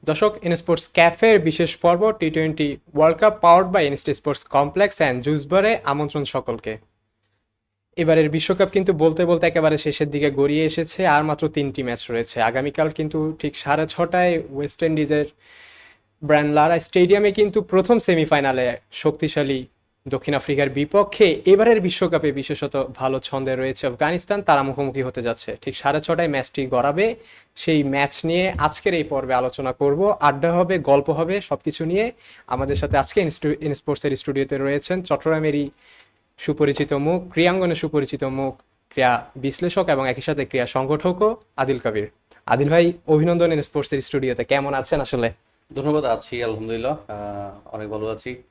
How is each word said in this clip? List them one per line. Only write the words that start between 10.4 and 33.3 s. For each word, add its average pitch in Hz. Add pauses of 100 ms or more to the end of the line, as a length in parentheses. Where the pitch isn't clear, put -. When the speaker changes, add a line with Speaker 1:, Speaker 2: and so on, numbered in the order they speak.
Speaker 1:
এসেছে, 160
আর 151
মাত্র 156
তিনটি 143
ম্যাচ 120
রয়েছে। 117
আগামীকাল 139
কিন্তু 156
ঠিক 151
সাড়ে 151
ছটায় 170 (120)
ওয়েস্ট 143
ইন্ডিজের 151 (960)
ব্র্যান্ড 147
লারা 160
স্টেডিয়ামে 196
কিন্তু 208
প্রথম 190
সেমিফাইনালে 139 (140)
শক্তিশালী 143 (420)
দক্ষিণ 135
আফ্রিকার 139
বিপক্ষে 175
এবারের 214
বিশ্বকাপে 170
বিশেষত 135
ভালো 131
ছন্দে 131
রয়েছে 135
আফগানিস্তান, 170
তারা 147
মুখোমুখি 135
হতে 127
যাচ্ছে। 117
ঠিক -
সাড়ে 147
ছটায় 170
ম্যাচটি 139
গড়াবে। 143 (400)
সেই 156
ম্যাচ 139
নিয়ে 175
আজকের 151
এই 160
পর্বে 135
আলোচনা 127
করব, 160
আড্ডা 147
হবে, 175
গল্প 139
হবে, 165
সবকিছু -
নিয়ে। 202 (360)
আমাদের 135
সাথে 143
আজকে 143
ইনস্টু-, 147